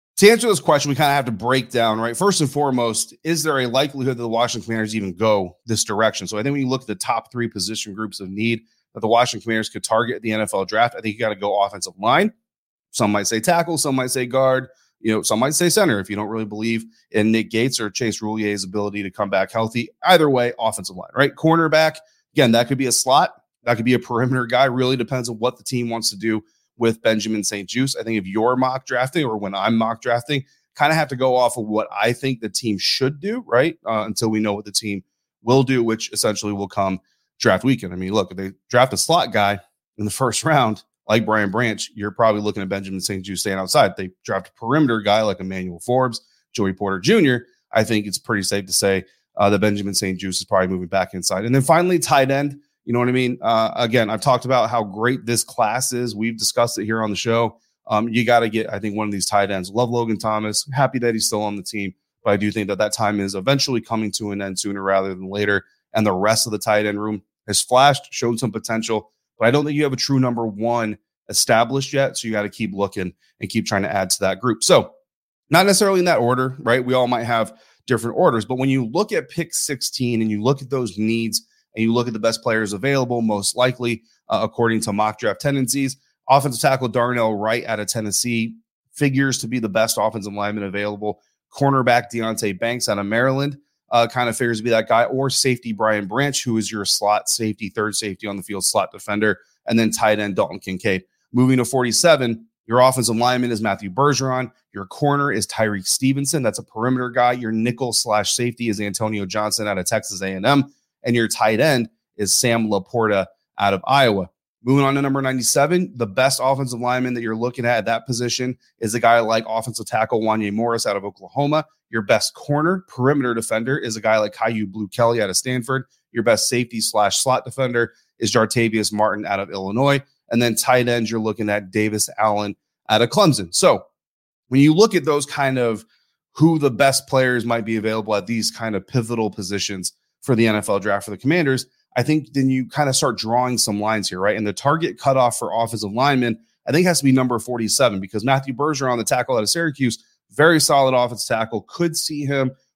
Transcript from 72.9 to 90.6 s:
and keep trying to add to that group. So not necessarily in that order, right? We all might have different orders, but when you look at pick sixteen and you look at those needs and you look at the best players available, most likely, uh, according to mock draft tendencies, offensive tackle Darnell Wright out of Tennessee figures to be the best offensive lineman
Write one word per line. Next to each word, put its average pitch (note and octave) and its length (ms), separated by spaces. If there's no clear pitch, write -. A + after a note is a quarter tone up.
and G2 100
keep A2+ 160
trying G2 160
to E2 100
add F#2+ 180
to - 100
that F#2+ 180
group. A#2 240
So C3+ 300
not F3 160
necessarily G3 320
in F3 60
that E3 160
order, B2+ 400
right? A#2+ 240
We B2+ 100
all B2+ 140
might A#2 160
have A2+ 340
different A#2 280
orders, B2 280
but B2+ 140
when C3+ 100
you C3 180
look F3 240
at D#3+ 200
pick E3 220
sixteen A#2+ 720
and A2 80
you G#2 100
look C3+ 220
at B2 80
those A#2+ 280
needs A2+ 460
and A2 80
you A2+ 100
look A#2+ 140
at A#2+ 60
the A2 80
best A2+ 240
players A2 280
available, A#2+ 500
most G#2 340
likely, B2 480
uh, G#2+ 160
according A2+ 380
to A2 100
mock G#2+ 260
draft G#2 220
tendencies, C3+ 560
offensive C3 320
tackle C3+ 260
Darnell A#2+ 480
Wright A2 300
out A2 160
of G2+ 80
Tennessee A2+ 640
figures C3+ 460
to A#2+ 100
be B2+ 100
the A2 100
best A2 320
offensive G#2 320
lineman G#2 300